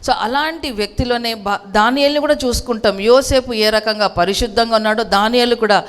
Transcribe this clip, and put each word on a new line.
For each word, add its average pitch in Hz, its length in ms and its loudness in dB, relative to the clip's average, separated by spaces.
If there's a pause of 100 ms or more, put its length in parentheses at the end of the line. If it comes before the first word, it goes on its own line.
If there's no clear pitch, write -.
So, 269 60 -2
అలాంటి 294 600 -2
వ్యక్తిలోనే 233 640 -4
బా-, 196 360 -6
దానియేలుని 269 500 2
కూడా 294 240 2
చూసుకుంటాం. 220 560 -2
యోసేపు 254 520 2
ఏ 214 180 2
రకంగా 214 360 0
పరిశుద్ధంగా 208 720 0
ఉన్నాడో, 220 260 0
దానియేలు 226 520 2
కూడా 208 340 2